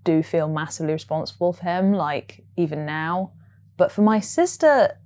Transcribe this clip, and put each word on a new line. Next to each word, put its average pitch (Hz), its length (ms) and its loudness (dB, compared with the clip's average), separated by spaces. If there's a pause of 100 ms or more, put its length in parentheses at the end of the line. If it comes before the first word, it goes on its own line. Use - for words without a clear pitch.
do 160 180 2
feel 160 260 -2
massively 156 460 -4
responsible 160 600 -4
for 175 100 -18
him, 185 280 0
like, 147 520 -4 (120)
even 156 300 -2
now. 160 460 -4 (460)
But 180 140 2
for 208 120 0
my 214 160 4
sister, 302 840 2